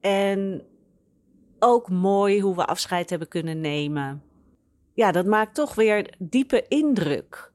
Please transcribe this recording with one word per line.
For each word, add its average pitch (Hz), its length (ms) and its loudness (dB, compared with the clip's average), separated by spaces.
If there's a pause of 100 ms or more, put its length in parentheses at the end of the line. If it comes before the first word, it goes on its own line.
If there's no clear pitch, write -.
En 196 640 0 (920)
ook 240 300 4
mooi 196 520 2
hoe 190 160 0
we 175 80 0
afscheid 175 460 -4
hebben 165 180 -6
kunnen 160 320 -6
nemen. 147 680 -4 (720)
Ja, 202 120 4
dat 180 140 0
maakt 214 280 0
toch 294 200 -2
weer 214 440 0
diepe 240 500 0
indruk. 226 880 -2